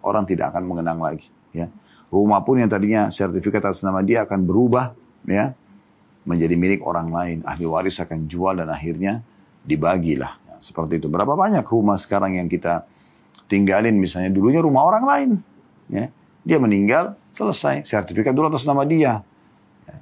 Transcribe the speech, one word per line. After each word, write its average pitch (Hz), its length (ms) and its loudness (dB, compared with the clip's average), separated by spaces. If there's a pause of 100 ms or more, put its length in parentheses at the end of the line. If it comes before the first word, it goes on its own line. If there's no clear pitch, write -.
Orang 101 240 0
tidak 85 300 -4
akan 92 100 -4
mengenang 85 320 -4
lagi, 80 300 -6 (260)
ya. 82 160 -6 (400)
Rumah 101 340 4
pun 131 160 2
yang 110 120 2
tadinya 104 420 2
sertifikat 95 480 -2
atas 98 240 -2
nama 95 160 0
dia 110 240 2
akan 95 180 -2
berubah, 120 520 2 (320)
ya, 131 260 0 (720)
menjadi 85 320 0
milik 95 280 0
orang 82 240 -4
lain. 85 360 -4
Ahli 82 200 -8
waris 87 360 -2
akan 80 280 -8
jual 90 320 -2
dan 78 80 -6
akhirnya 85 560 -6 (400)
dibagilah. 78 720 -2 (120)
Ya, - 120 -20
seperti 82 400 -4
itu. 76 80 -8
Berapa 104 240 0
banyak 190 320 2
rumah 104 320 2
sekarang 98 400 -2
yang 87 80 -4
kita 85 400 -2 (640)
tinggalin 101 480 4
misalnya, 92 320 0
dulunya 113 320 4
rumah 143 240 4
orang 214 200 4
lain, 277 240 2 (600)
ya. 107 160 -4 (360)
Dia 160 160 2
meninggal, 120 560 2 (240)
selesai. 147 480 -2
Sertifikat 104 480 -2
dulu 151 160 2
atas 139 160 -2
nama 139 160 2
dia. 143 400 2 (640)
Ya. - 160 -20